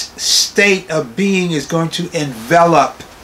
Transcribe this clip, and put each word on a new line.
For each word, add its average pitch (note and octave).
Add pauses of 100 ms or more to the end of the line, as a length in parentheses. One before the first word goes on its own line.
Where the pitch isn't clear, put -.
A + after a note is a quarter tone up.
(200)
state -
of D3+
being F#3
is D3
going E3
to F3 (100)
envelop D3 (280)